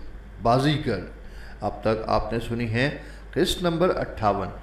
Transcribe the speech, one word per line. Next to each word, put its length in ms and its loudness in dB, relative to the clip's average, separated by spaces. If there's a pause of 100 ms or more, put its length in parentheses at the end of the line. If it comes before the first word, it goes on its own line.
(420)
बाजीगर। 680 4 (520)
अब 220 -2
तक 240 2
आपने 300 2
सुनी 280 -2
है 380 0 (300)
किस्त 280 2
नंबर 340 4
अट्ठावन 520 0 (140)